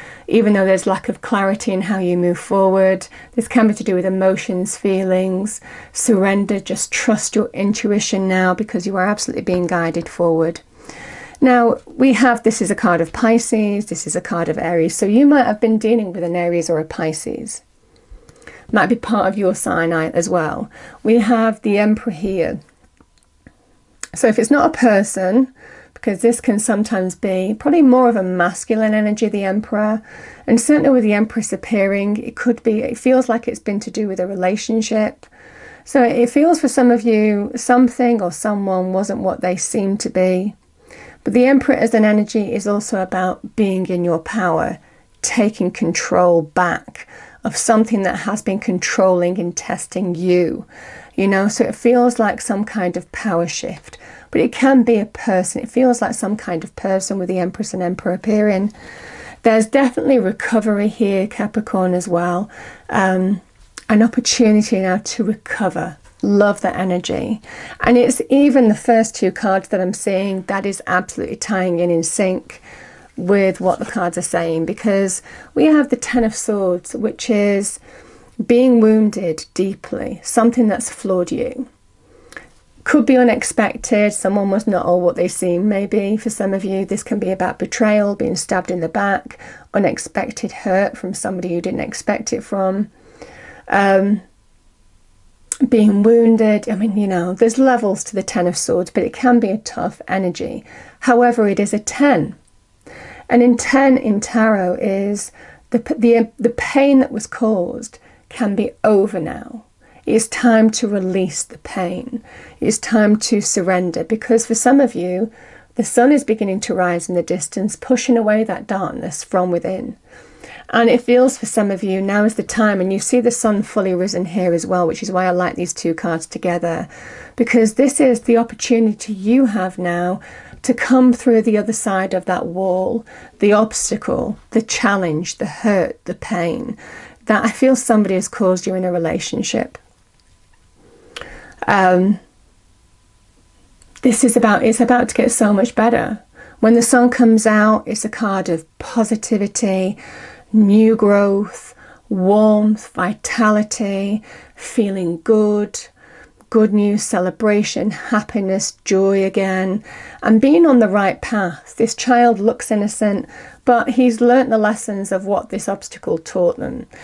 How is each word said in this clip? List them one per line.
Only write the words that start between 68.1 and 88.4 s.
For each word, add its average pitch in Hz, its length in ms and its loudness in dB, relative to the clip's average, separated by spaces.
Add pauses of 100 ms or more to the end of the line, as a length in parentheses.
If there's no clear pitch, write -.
even 269 380 6
the 208 60 4
first 226 400 2
two 185 160 0
cards 190 380 -2
that 190 120 -2
I'm 185 120 -2
seeing, 190 500 -4
that 196 240 -6
is 196 200 -8
absolutely - 500 -4
tying 185 420 -2
in, 175 120 0
in 165 120 2
sync - 600 -4 (540)
with 190 440 0
what 185 180 0
the 214 60 -8
cards 175 340 -4
are 180 40 -6
saying, 165 440 -2
because 196 560 -2 (320)
we 294 120 4
have 294 240 4
the - 60 -2
Ten - 280 -2
of 220 100 -2
Swords, 190 600 -4
which - 360 -6
is 202 480 0 (640)
being 247 360 4
wounded 208 760 2
deeply, - 680 -6
something 233 460 0
that's - 220 -2
flawed 185 400 -4
you. 170 380 -8 (1160)
Could 254 240 2
be 262 100 4
unexpected, 208 960 0
someone 202 380 -2
was 202 160 -2
not 185 180 -2
all 180 160 2
what 175 160 0
they 175 120 -2
seem, 180 400 -2
maybe. 202 480 -2
For 214 120 -4
some 196 240 -4
of 190 120 -4
you, 190 200 -4
this 196 180 -6
can 208 160 -4
be 185 120 -4
about 185 280 -4
betrayal, 214 560 0
being 202 220 -4
stabbed 185 340 -4